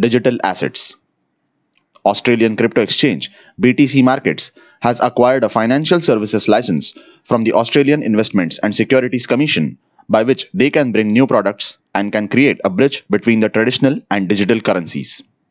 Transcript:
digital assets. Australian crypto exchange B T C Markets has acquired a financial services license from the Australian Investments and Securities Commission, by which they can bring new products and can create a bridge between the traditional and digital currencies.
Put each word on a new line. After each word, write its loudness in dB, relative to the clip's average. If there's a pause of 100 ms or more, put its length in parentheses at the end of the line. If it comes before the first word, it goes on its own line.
digital 2
assets. -4 (1120)
Australian 0
crypto 0
exchange -2 (300)
B 2
T 2
C 2
Markets 0 (300)
has -2
acquired 2
a 2
financial 0
services 0
license 0 (300)
from -2
the 0
Australian 2
Investments 0
and -4
Securities 0
Commission, -2 (300)
by 2
which -2
they 0
can 0
bring 0
new 4
products -2 (160)
and -2
can -2
create 0
a 0
bridge 0
between 2
the 2
traditional 0 (100)
and -2
digital 0
currencies. -6 (280)